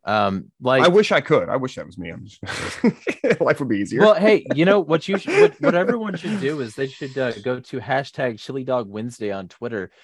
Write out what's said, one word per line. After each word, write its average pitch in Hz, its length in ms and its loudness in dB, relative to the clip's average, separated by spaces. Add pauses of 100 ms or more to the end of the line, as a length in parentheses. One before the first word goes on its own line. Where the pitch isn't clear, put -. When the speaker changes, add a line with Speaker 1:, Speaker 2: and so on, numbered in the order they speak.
Speaker 1:
Um, 98 460 -2 (100)
like, 131 220 2
Speaker 2:
I 170 40 6
wish 202 240 4
I 170 80 2
could. 113 300 0
I 127 80 -2
wish 131 180 -8
that 78 100 -12
was 98 120 -18
me. 85 140 -10
I'm 85 140 -16
just - 180 -20
<laughs> - 960 -2
life 147 180 2
would 139 80 -4
be 107 120 0
easier. 101 200 -2
Speaker 1:
Well, 214 140 8
hey, 202 320 4 (100)
you 147 80 2
know 196 160 6
what 156 300 0
you 196 80 0
should, 359 240 0
what, 415 140 6
Speaker 2:
<laughs> - 60 -20
Speaker 1:
what 262 140 4
everyone 208 400 -2
should 196 240 -6
do 147 220 -4
is 113 140 -8
they 139 120 -4
should, 131 300 -10
uh, 127 160 -2 (100)
go 123 160 -4
to 123 220 -10
hashtag 131 580 -4
chili 135 240 -10
dog 127 240 -2
Wednesday 107 440 -8
on 95 180 -8
Twitter 110 420 -8 (120)